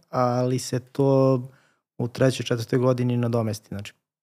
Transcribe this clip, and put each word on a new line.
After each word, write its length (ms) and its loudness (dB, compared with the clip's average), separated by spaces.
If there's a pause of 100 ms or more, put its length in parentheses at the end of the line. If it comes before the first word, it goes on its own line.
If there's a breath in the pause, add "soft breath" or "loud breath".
ali 500 0
se 200 -6
to 640 2 (560 soft breath)
u 100 -4
trećoj, 380 0
četvrtoj 340 -2
godini 380 0
nadomesti. 500 -2
Znači, 260 -12 (300)